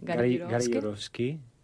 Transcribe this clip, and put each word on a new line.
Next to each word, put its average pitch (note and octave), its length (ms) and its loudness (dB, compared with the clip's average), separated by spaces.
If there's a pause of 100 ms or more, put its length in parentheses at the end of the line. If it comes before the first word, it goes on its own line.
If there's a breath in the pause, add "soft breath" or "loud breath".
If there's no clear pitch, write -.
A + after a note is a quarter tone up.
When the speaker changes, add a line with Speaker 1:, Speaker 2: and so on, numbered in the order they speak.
Speaker 1:
Gary B2 340 2
Speaker 2:
Gary, - 0 -
Speaker 1:
Yourofsky. A#2+ 340 0
Speaker 2:
Gary - 40 2
Yourofsky. A2 640 -4 (240)